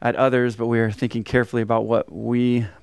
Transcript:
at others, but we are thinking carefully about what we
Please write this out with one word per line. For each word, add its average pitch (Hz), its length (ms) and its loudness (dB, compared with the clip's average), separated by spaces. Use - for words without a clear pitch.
at 120 120 0
others, 123 400 2
but 117 100 -4
we 117 140 2
are 113 100 2
thinking 113 340 -4
carefully 123 380 0
about 113 240 0
what 113 260 0
we 120 540 0